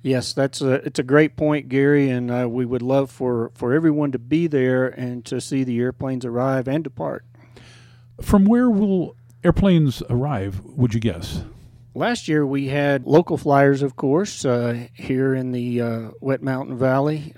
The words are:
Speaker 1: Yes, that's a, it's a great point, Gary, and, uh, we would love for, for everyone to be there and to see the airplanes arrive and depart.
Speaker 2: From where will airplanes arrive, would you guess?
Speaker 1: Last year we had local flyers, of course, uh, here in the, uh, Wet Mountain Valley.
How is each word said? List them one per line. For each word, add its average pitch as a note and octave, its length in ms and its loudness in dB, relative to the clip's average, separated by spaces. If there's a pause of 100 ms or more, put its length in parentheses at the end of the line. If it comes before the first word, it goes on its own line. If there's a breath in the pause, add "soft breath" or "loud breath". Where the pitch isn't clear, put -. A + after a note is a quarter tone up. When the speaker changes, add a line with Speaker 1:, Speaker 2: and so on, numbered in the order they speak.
Speaker 1:
Yes, B2+ 320 -2
that's C#3 260 -2
a, C3 120 0
it's C#3 260 -4
a C#3+ 60 -2
great D3 320 4
point, D3+ 340 -2
Gary, C#3 400 2
and, B2 200 -2
uh, B2 200 -2
we B2 160 -2
would B2 160 -4
love C3+ 280 0
for, B2 440 -4
for B2 180 -2
everyone D3+ 400 2
to B2+ 60 -4
be D3+ 280 0
there B2+ 420 2
and B2 360 -8
to B2+ 160 -6
see C3 240 -4
the A#2+ 160 -2
airplanes B2+ 460 -6
arrive B2+ 420 -2
and D3+ 160 -2
depart. C#3+ 400 -10 (960 soft breath)
Speaker 2:
From G3 240 4
where A#3+ 240 4
will G3 480 0 (260)
airplanes E3+ 680 4
arrive, A#2 540 -2
would B2 280 0
you A2+ 80 0
guess? F#2 440 -4 (500 loud breath)
Speaker 1:
Last A#3 340 -2
year D3+ 160 2
we C#3 240 -2
had C#3 380 0
local D#3 320 4
flyers, C#3 420 4
of C3+ 160 -2
course, D3+ 480 -2
uh, A#2+ 480 -2
here C3+ 420 -2
in B2+ 180 -4
the, A#2+ 280 -4
uh, A2+ 300 -4 (100)
Wet C3+ 220 -4
Mountain C3 340 -4
Valley. C#3+ 600 0